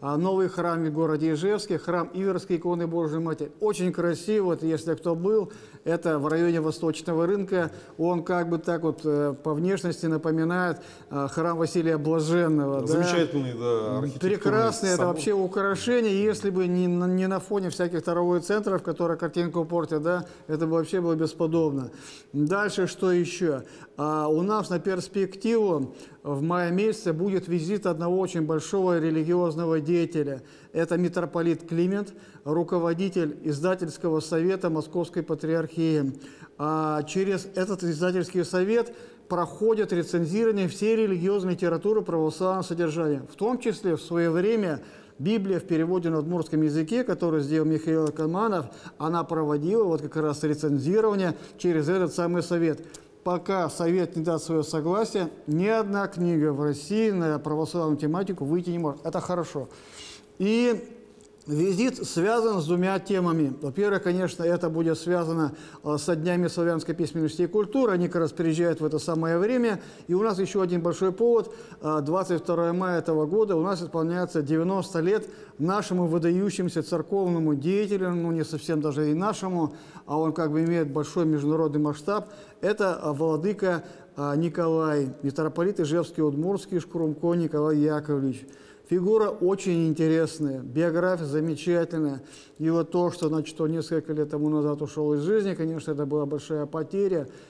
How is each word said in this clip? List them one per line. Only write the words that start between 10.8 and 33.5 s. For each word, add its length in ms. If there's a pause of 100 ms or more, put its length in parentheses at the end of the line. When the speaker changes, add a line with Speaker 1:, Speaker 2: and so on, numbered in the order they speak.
Speaker 1:
э, 200
храм 260
Василия 400
Блаженного, 840
да. 60
Speaker 2:
Замечательный, 680
да, 440
архитектурный 380
Speaker 1:
Прекрасный, 540
это 80
Speaker 2:
собор. 160
Speaker 1:
вообще 180
украшение. 880
Если 280
бы 160
не 200
на, 200
не 200
на 140
фоне 300
всяких 320
торговых 420
центров, 380
которые 340
картинку 480
портят, 380
да, 240 (220)
это 180
бы 60
вообще 280
было 140
бесподобно. 760 (420)
Дальше 540
что 260
еще? 500 (340)
А, 320
у 140
нас 280
на 80
перспективу 1160 (280)
в 200
мае 300
месяце 400
будет 360
визит 380
одного 320
очень 240
большого 560
религиозного 800
деятеля. 640 (300)
Это 240
митрополит 720
Климент, 460 (300)
руководитель 1000
издательского 760